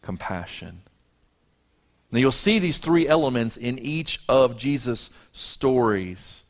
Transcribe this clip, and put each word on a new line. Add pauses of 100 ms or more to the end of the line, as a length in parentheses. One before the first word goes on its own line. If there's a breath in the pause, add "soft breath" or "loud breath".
compassion. (1300)
Now,
you'll
see
these
three
elements
in
each
of
Jesus' (220 soft breath)
stories.